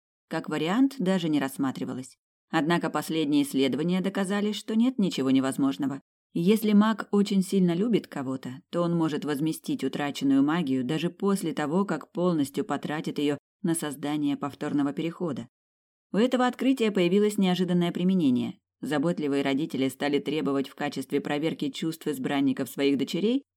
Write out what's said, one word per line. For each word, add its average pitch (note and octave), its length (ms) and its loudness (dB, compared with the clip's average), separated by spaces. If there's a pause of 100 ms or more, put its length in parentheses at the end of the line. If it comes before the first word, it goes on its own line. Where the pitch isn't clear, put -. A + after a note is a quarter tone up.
(280)
как E3 200 -6
вариант F3+ 500 2
даже F3+ 300 0
не D3+ 120 2
рассматривалось. C3 760 -6 (340)
Однако E3 380 2
последние D3+ 540 0
исследования C#3 580 0
доказали, G3 520 -2
что G#3 220 -6
нет A#3+ 240 2
ничего D3 320 0
невозможного. C3+ 720 0 (320)
Если G#3 400 2
маг G#3+ 380 4
очень G3+ 320 2
сильно F#3 320 2
любит G3+ 320 0
кого-то, C3 640 -8
то E3+ 120 0
он E3+ 140 0
может D3+ 300 0
возместить D3 580 -2
утраченную C3+ 580 0
магию C#3 420 0
даже D#3 260 -2
после G3 420 -2
того, D3+ 320 0
как E3+ 280 -6
полностью D#3 520 0
потратит D3 540 -4
ее D3 180 0 (260)
на E3 120 0
создание D3 640 -2
повторного C#3+ 560 -2
перехода. D#3+ 540 -6 (640)
У - 40 -2
этого B3+ 300 2
открытия B3 440 2
появилось G3+ 460 4
неожиданное F3+ 560 2
применение. D#3 640 2 (220)
Заботливые C#3+ 640 0
родители C#3 460 0
стали C#3+ 300 0
требовать C#3 500 -2
в - 60 -20
качестве C#3+ 460 -4
проверки D3 500 -2
чувств - 360 -6
избранников C3+ 600 0
своих C#3 280 2
дочерей, F#3+ 460 0 (140)